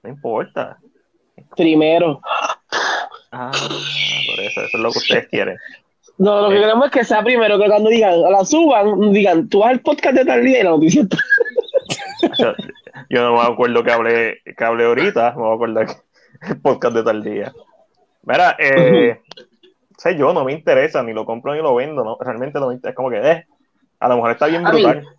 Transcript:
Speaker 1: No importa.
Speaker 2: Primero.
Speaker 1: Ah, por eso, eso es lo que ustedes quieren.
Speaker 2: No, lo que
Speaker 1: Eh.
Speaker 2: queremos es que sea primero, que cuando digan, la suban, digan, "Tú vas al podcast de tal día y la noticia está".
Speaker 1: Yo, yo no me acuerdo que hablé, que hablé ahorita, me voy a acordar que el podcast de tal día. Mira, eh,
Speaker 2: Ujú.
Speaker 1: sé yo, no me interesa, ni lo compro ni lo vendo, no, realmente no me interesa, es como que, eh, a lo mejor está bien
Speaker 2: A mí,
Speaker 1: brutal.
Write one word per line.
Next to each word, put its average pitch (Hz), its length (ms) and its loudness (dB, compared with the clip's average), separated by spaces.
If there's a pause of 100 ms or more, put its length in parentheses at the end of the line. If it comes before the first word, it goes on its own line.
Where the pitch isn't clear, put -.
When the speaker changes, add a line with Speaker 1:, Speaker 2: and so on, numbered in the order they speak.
Speaker 1:
No 113 80 -18
importa. 127 680 -8 (760)
Speaker 2:
Primero. 160 640 2 (1080)
Speaker 1:
Ah, 123 220 -10
por - 880 -6
eso, 104 220 -8
eso - 160 -8
es - 40 -4
lo 117 80 0
que - 80 -4
ustedes 120 300 -2
quieren. 98 280 -4 (600)
Speaker 2:
No, 202 260 2
lo 208 60 2
que 196 80 4
Speaker 1:
Eh. 202 60 4
Speaker 2:
queremos 226 240 2
es 269 60 -4
que 247 120 2
sea 214 180 0
primero, 226 360 2
que 208 100 2
cuando 214 220 4
digan, 208 320 4
la 190 220 4
suban, 214 680 2
digan, 190 360 2
"Tú 196 120 2
vas 226 100 4
al 254 100 0
podcast 294 360 0
de 254 80 4
tal 254 180 2
día 254 180 4
y - 40 2
la 180 60 2
noticia 160 320 4
está". 190 160 -2 (1200)
Speaker 1:
Yo, 117 140 0 (580)
yo 123 120 0
no 120 120 2
me 120 80 4
acuerdo 120 420 0
que 120 80 0
hablé, 117 460 0 (180)
que 113 80 -4
hablé 117 220 0
ahorita, 120 500 0
me 120 60 -8
voy 110 100 0
a - 20 2
acordar 113 320 -2
que - 680 -20
el 147 80 -10
podcast 127 360 -2
de 113 80 0
tal 107 180 -2
día. 104 300 -10 (680)
Mira, 160 360 0
eh, 147 600 2
Speaker 2:
Ujú. - 280 -20 (520)
Speaker 1:
sé 175 180 -2
yo, 143 180 0
no 151 100 -2
me 131 80 -4
interesa, 151 500 0
ni 113 120 -8
lo 107 100 -6
compro 120 300 -8
ni 156 80 -6
lo 143 120 0
vendo, 135 300 -4
no, 113 160 -8
realmente 127 400 -8
no 135 80 -4
me 123 60 -6
interesa, - 160 -12
es - 60 -14
como 131 140 -6
que, 110 80 -6
eh, 160 280 0 (520)
a 123 100 -2
lo 123 80 2
mejor 117 160 0
está 147 140 0
bien 170 200 0
Speaker 2:
A 214 60 2
mí, 233 100 4
Speaker 1:
brutal. 127 240 0 (120)